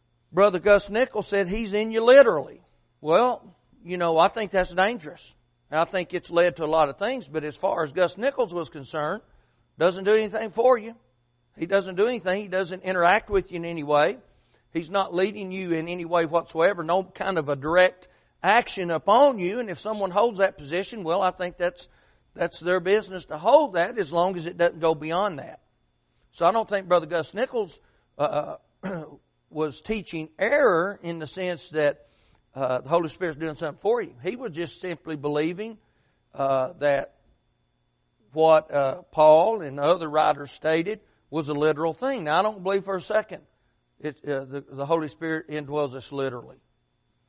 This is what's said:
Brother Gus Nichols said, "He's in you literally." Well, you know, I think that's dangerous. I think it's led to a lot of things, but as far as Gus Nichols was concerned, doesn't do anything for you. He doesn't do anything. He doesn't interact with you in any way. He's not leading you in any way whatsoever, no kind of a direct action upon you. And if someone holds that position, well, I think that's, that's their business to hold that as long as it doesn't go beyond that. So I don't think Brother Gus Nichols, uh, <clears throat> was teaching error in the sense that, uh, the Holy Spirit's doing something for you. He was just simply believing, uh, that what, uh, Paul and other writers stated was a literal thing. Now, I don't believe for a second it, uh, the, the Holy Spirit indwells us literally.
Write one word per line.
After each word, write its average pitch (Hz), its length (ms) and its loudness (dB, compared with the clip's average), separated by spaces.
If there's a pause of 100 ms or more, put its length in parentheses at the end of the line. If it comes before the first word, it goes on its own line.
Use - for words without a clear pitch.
(320)
Brother 180 280 4
Gus 202 300 4
Nichols 214 380 -2
said, 202 200 0
"He's 208 260 -6
in 220 180 -2
you 226 120 0
literally." 233 580 6 (400)
Well, 214 540 0 (280)
you 180 140 -8
know, 170 200 2
I 175 100 8
think 208 240 -4
that's 185 220 0
dangerous. 185 600 -4 (380)
I 160 140 2
think 180 280 -6
it's 175 180 -6
led 175 260 2
to 165 80 -4
a - 20 -2
lot 156 220 4
of 135 80 -10
things, 220 300 -6
but 151 160 -8
as 151 120 -8
far 175 280 -2
as 143 80 -6
Gus 175 260 0
Nichols 220 360 -2
was 170 160 -6
concerned, 156 520 -6 (560)
doesn't 185 260 0
do 208 120 4
anything 214 340 -2
for 233 280 4
you. 226 180 -12 (640)
He 165 100 -4
doesn't 190 280 0
do 202 120 2
anything. 196 340 -2
He 208 60 -10
doesn't 185 360 -4
interact 185 460 2
with 196 220 -2
you 175 60 -8
in 170 80 -8
any 170 180 -8
way. 147 340 2 (540)
He's 165 180 -6
not 190 240 -2
leading 190 380 -2
you 185 220 -4
in 160 140 -4
any 175 180 -8
way 170 200 2
whatsoever, 165 580 0
no 180 200 0
kind 185 340 -6
of 147 120 -4
a 143 60 0
direct 175 520 2 (360)
action 190 480 0
upon 226 480 4
you. 185 200 -4
And 226 100 -8
if 170 100 -10
someone 202 320 -6
holds 208 260 2
that 190 200 2
position, 175 460 -6
well, 170 180 0
I 180 100 2
think 180 260 -8
that's, 175 320 -6 (460)
that's 170 240 -4
their 180 200 0
business 190 460 -2
to 160 120 -10
hold 233 360 4
that 190 240 -2
as 160 140 -4
long 175 240 2
as 165 100 -6
it 175 120 -10
doesn't 170 220 2
go 160 140 2
beyond 160 460 -2
that. - 220 -12 (680)
So - 140 -2
I 180 60 6
don't 220 180 0
think 196 180 -4
Brother 170 200 4
Gus 165 260 -4
Nichols, 220 460 -4 (380)
uh, 147 400 -2 (260)
<clears throat> 185 200 -8 (460)
was 151 320 -6
teaching 175 560 -8
error 202 640 2
in 170 160 -8
the 156 80 -10
sense 180 440 -8
that, 151 360 0 (480)
uh, 127 280 -2
the 131 80 -16
Holy 165 200 0
Spirit's 160 280 -6
doing 156 180 -8
something 151 260 -10
for 226 200 0
you. 175 200 -10
He 185 140 -6
was 247 160 -10
just 160 280 -10
simply 160 360 -10
believing, 165 640 -4 (560)
uh, 135 380 0
that 143 420 -2 (1160)
what, 156 400 4
uh, 139 300 -2 (100)
Paul 160 500 6
and 143 180 -10
other 165 280 0
writers 147 440 0
stated 170 480 -2 (320)
was 147 180 -4
a 151 40 -2
literal 151 400 0
thing. 254 320 -4
Now, 151 140 2
I 190 40 2
don't 214 180 -4
believe 196 220 -2
for 190 120 -6
a 180 60 -6
second 208 400 -4 (580)
it, 147 180 -10 (100)
uh, 135 180 -4
the, 135 240 -12
the 139 160 -8
Holy 160 220 -2
Spirit 160 420 -8
indwells 147 440 -4
us 131 180 -14
literally. 135 460 -8 (720)